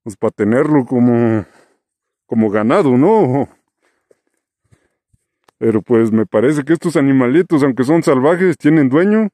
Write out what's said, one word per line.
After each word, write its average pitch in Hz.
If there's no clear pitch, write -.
pues, 107
pa 110
tenerlo 131
como, 120
como 110
ganado, 123
¿no? 143
Pero 110
pues 113
me 110
parece 135
que 151
estos 165
animalitos, 139
aunque 131
son 160
salvajes, 160
tienen 147
dueño. 202